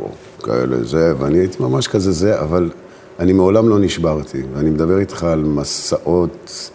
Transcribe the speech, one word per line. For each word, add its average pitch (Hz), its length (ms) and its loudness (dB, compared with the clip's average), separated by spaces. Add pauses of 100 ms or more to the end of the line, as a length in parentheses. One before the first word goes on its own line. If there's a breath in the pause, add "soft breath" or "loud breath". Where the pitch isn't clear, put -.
(440)
כאלה, 62 400 0
זה, 80 340 2
ואני 71 200 0
הייתי 92 260 0
ממש 131 240 -2
כזה 98 240 0
זה, 92 280 0
אבל 82 300 0 (500 loud breath)
אני 90 140 4
מעולם 98 360 4
לא 104 100 4
נשברתי, 78 600 -2 (120)
ואני 73 160 0
מדבר 82 300 2
איתך - 240 -4
על 80 200 0
מסעות, - 1300 -2